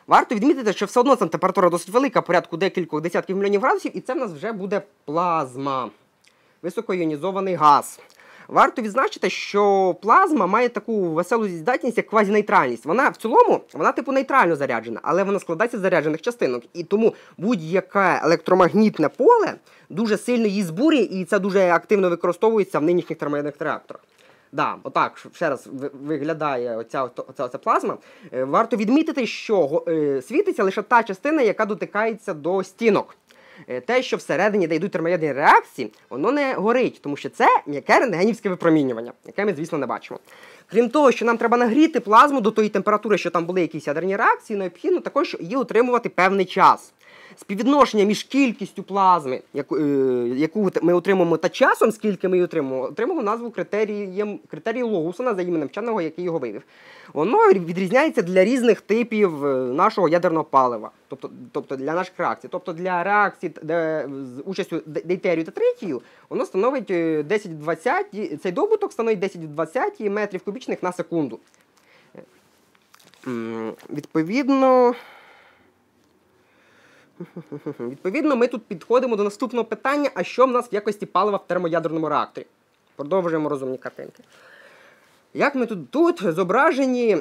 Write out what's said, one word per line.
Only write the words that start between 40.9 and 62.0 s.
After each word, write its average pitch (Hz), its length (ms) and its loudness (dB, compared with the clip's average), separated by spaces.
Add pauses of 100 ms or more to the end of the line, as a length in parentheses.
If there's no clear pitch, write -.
що 220 140 0
нам 233 120 2
треба 233 200 2
нагріти 254 420 4
плазму 254 420 6
до 208 100 2
тої 214 180 2
температури, 208 480 0
що 175 120 -2
там 170 160 -2
були 180 160 -2
якісь 156 260 -4
ядерні 165 280 -2
реакції, 226 440 0
необхідно 240 400 -2
також - 400 -4
її 190 160 -6
утримувати 240 540 0
певний 190 360 2
час. 160 480 2 (420)
Співвідношення 214 680 2
між 202 200 0
кількістю 240 600 -2
плазми, 180 580 0 (120)
яку, 143 240 -4
е, 135 500 2
яку 160 420 0
т-, - 140 -4
ми 170 100 4
отримуємо, 175 440 2
та 175 120 0
часом, 269 420 4
скільки 202 360 -2
ми 185 100 2
її 180 60 4
отримуємо, 135 420 -4
отримало 247 360 -4
назву 226 300 -4
критерієм, 202 880 -4 (120)
критерію 226 360 -4
Лоусона 208 480 -2
за 180 60 -4
іменем 170 260 -2
вченого, 214 340 -4
який 160 240 -6
його 165 140 -4
вивів. 120 220 -8 (520)
Воно 254 380 4
відрізняється 196 680 0
для 185 220 4
різних 233 380 2
типів, 208 640 0
е, 139 120 2
нашого 156 520 2
ядерного 165 340 2
палива, 120 480 0 (160)
тобто, 135 220 -14 (220)
тобто 139 240 -8
для 135 180 -6
наших 180 240 -4